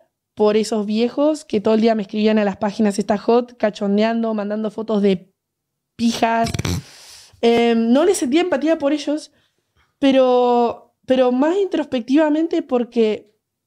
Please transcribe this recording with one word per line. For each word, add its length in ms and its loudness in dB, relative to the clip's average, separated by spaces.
por 240 2
esos 280 -2
viejos 600 -2
que 160 -4
todo 140 0
el 60 2
día 140 2
me 60 -4
escribían 380 0
a 40 2
las 140 -4
páginas 420 -2
estas 220 -2
hot, 360 0
cachondeando, 760 -2
mandando 360 -6
fotos 320 -4
de 300 0
pijas. 540 0
Em, 520 2
no 120 4
les 120 2
sentía 240 0
empatía 360 0
por 140 -2
ellos, 400 -4
pero, 960 2
pero 260 2
más 260 0
introspectivamente 1040 -2
porque, 720 -2